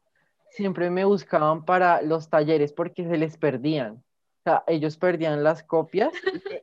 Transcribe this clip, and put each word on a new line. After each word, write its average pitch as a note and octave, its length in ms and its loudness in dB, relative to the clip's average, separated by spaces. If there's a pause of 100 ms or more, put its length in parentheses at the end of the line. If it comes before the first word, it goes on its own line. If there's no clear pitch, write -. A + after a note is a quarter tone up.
(500)
siempre F3+ 400 -4
me F#3 160 0
buscaban D#3+ 600 0
para F3+ 360 4
los D#3 280 -2
talleres D3+ 440 2
porque F3 340 -6
se E3+ 100 0
les D#3 200 -2
perdían. C3 580 -2
O - 500 -20
sea, D#3+ 220 2
ellos D#3 300 -2
perdían D#3+ 460 0
las D#3 200 0
copias F3+ 680 -2
y, F4+ 100 -10 (220)